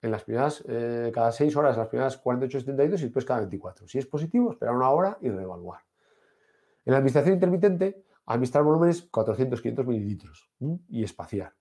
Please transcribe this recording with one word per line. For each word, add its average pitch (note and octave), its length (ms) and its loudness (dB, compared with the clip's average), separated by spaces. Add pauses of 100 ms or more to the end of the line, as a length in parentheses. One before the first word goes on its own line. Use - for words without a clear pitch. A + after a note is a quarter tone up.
En A#2 80 -4
las G#2 140 -6
primeras, C3 440 -2
eh, A#2 440 -4
cada A#2 200 2
seis D3 240 0
horas, C#3+ 220 2
las A2 100 -4
primeras C3 300 -2
cuarenta B2 260 -2
y C3 40 -4
ocho, C3+ 120 -6
setenta C3+ 220 -2
minutos F3 180 2
y D3+ 40 -6
después A#2+ 200 -4
cada B2 160 -2
veinticuatro. F#2+ 480 -10
Si C3 100 -6
es C3+ 80 -6
positivo, E3+ 440 0
esperar A#2 240 -4
una B2+ 160 4
hora F#3 320 2
y C3 80 -2
reevaluar. F2+ 500 -10 (1040)
En B2 80 2
la C3 60 6
administración C#3 360 4
intermitente, F#3 720 2 (220)
administrar B2+ 360 2
volúmenes E3 480 4
cuatrocientos, A#2 520 -2
quinientos A#2 240 -2
mililitros, G2+ 640 -6 (100)
¿m? D#3 180 -4 (120)
Y A2+ 120 -4
espaciar. - 580 -8